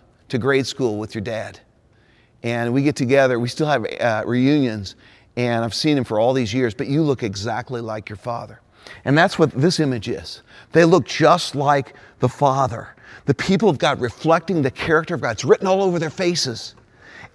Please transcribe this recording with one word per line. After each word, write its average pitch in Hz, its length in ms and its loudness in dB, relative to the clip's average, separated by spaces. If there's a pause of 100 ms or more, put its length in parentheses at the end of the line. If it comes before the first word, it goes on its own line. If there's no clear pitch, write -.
(280)
to 131 100 -4
grade 135 280 2
school 113 300 -2
with 107 180 -8
your 110 80 -6
dad. 107 380 -8 (840)
And 120 300 -2
we 135 100 2
get 147 140 0
together, 131 420 2
we 120 100 -2
still 151 180 -2
have, 135 180 0 (160)
uh, 110 240 0
reunions, 123 680 0 (420)
and 120 280 -2
I've 113 100 -6
seen 151 240 0
him 123 60 0
for 110 140 -2
all 120 140 4
these 120 220 -2
years, 120 180 0
but 123 140 -8
you 143 160 0
look 143 200 0
exactly 117 600 -6
like 110 260 -10
your 107 80 -12
father." 117 440 -10 (440)
And 143 140 4
that's 185 200 2
what 156 120 4
this 151 300 2
image 127 280 -2
is. - 340 -10 (300)
They 165 120 6
look 165 200 6
just 156 500 2
like 139 400 0 (260)
the 127 80 2
Father. 131 680 -2 (320)
The - 80 2
people 190 340 2
of 135 100 2
God 147 220 -2
reflecting 160 640 0
the 127 80 0
character 160 440 -2
of 131 60 -6
God. 127 120 -4
It's 107 120 -8
written 190 220 4
all 190 160 2
over 180 160 0
their 156 120 -4
faces. 165 640 -4 (600)